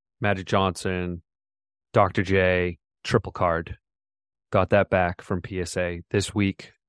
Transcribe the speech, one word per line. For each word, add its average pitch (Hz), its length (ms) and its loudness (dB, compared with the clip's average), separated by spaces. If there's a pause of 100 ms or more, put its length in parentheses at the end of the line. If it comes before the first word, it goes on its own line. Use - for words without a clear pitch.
(220)
Magic 95 240 -2
Johnson, 92 760 -2 (720)
Doctor 101 300 4
J, 90 560 2 (240)
triple - 280 0
card. 85 460 -2 (720)
Got 92 200 2
that 101 180 4
back 90 320 0
from 92 200 -6
P 92 200 -8
S 85 160 -8
A 87 320 -4
this - 240 -2
week. 98 380 -2 (180)